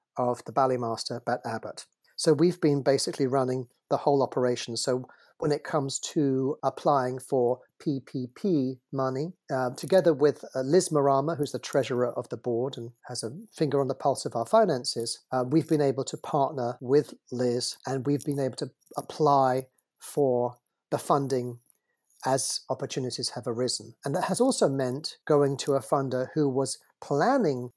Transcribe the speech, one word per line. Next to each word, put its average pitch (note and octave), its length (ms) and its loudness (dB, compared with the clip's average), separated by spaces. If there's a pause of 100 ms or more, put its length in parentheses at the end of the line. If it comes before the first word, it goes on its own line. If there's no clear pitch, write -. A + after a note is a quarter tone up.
(180)
of B2 280 -2
the B2 60 -10
ballet C3 260 2
master, A#2 480 -4
Bat A#2+ 200 -2
Abbott. A2+ 400 -8 (300)
So - 180 4
we've E3+ 280 4
been C#3+ 220 2
basically C#3 420 0
running B2+ 420 0 (220)
the C3+ 80 2
whole C#3+ 240 2
operation. B2 560 -2
So C3 280 -2 (340)
when D3+ 140 0
it C#3 100 -4
comes C#3 360 -4
to C3+ 640 0
applying C3+ 560 0
for B2+ 420 0 (220)
P C#3 240 -4
P B2+ 300 -8
P C#3 400 0 (160)
money, C3+ 400 -4 (180)
uh, B2+ 280 -2
together F3 360 4
with, C#3 300 2 (100)
uh, C3 60 -2
Liz D#3 320 2
Marama, C#3+ 440 2
who's C#3 180 -4
the B2 60 -6
treasurer B2 600 0
of B2 80 -6
the - 80 -10
board B2 400 -2
and A#2 160 -12 (160)
has B2 160 -8
a A2+ 80 -6 (220)
finger C#3+ 260 0
on C3+ 80 2
the C3 80 0
pulse - 300 0
of B2 100 -6
our A#2 100 -2
finances, C3 720 2 (120)
uh, B2+ 160 0
we've D3+ 220 2
been D#3 100 4
able C3+ 240 2
to - 140 -8
partner C3 640 -2
with C#3 320 2 (180)
Liz, B2 460 0 (100)
and C3 180 -4
we've C#3+ 200 0
been C#3+ 160 -2
able C3 160 -2
to C#3+ 120 -6 (280)
apply C3+ 720 2 (340)
for B2 560 0 (340)
the C#3+ 60 0
funding B2+ 600 -2 (680)
as - 440 0
opportunities B2+ 600 -6
have - 180 -10
arisen. A#2 560 -4
And C#3 120 -4
that F#3 100 -2
has F#3+ 160 0
also B3 260 2
meant C3+ 580 -4
going C#3+ 320 4
to C#3+ 160 -2
a C3+ 60 2
funder C3 560 -2
who D3 140 2
was C3 300 -2 (220)
planning D3+ 760 0